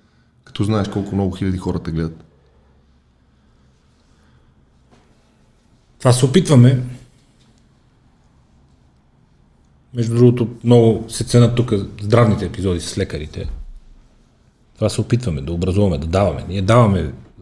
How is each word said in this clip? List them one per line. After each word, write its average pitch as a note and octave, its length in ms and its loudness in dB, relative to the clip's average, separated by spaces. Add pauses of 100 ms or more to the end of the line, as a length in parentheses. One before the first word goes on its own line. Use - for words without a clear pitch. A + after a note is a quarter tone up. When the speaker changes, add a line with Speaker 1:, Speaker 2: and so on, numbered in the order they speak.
(440)
Speaker 1:
като - 200 -6
знаеш G2+ 240 -2
колко G2 260 -6
много F#2+ 220 -4
хиляди F#2 220 -4
хора E2+ 200 -6
те E2 120 -10
гледат. D#2+ 340 -8 (3750)
Speaker 2:
Това B2+ 140 2
се C3 140 2
опитваме. B2+ 580 4 (3000)
Между A#2 200 -2
другото, A#2+ 340 4 (160)
много A#2 440 4
се - 160 -8
ценят A#2+ 320 4
тук - 160 0 (300)
здравните G#2+ 420 2
епизоди F2+ 360 -4
с - 180 -8
лекарите. F2 500 -8 (1300)
Това G#2+ 140 -2
се - 120 -2
опитваме F2 400 -2
да C#2 120 -8
образуваме, F2+ 460 0
да C#2+ 80 -6
даваме. E2 420 0
Ние F#2+ 140 -6
даваме G2 500 2 (300)